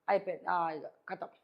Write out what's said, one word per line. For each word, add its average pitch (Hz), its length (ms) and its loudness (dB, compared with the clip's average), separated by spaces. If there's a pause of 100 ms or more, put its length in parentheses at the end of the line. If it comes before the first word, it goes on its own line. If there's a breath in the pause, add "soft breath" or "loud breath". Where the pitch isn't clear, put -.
అయిపోయింది. 190 360 2
ఆ, 170 260 2
ఇక 151 120 -6 (260)
కథం. - 200 -8 (140)